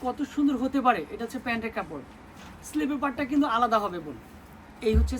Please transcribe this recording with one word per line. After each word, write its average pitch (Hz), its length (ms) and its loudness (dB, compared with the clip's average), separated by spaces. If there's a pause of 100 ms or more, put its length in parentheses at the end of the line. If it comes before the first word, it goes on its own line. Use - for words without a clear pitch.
কত 247 140 -4 (160)
সুন্দর 294 280 4
হতে 262 240 0
পারে, 220 140 4 (120)
এটা 208 120 -8
হচ্ছে 226 220 -6
প্যান্টের 226 300 -4
কাপড়। 160 260 -6 (680)
স্লিপের 294 340 -2
পার্টটা 285 280 -2
কিন্তু 294 160 4 (100)
আলাদা 226 280 4
হবে 175 200 -4
বোন, 135 120 -10 (720)
এই 220 100 6
হচ্ছে - 220 2